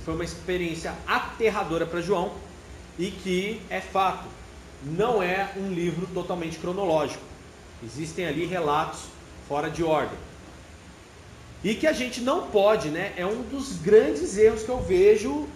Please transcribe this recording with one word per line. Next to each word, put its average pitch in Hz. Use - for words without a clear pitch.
foi 165
uma 170
experiência 175
aterradora 196
pra 170
João 185
e 185
que, 190
é 185
fato, 185
não 196
é 190
um 196
livro 175
totalmente 170
cronológico. 175
Existem 156
ali 156
relatos 165
fora 147
de 160
ordem. 147
E 220
que 311
a 311
gente 240
não 277
pode, 202
né? 185
É 180
um 226
dos 254
grandes 233
erros 220
que -
eu 254
vejo 214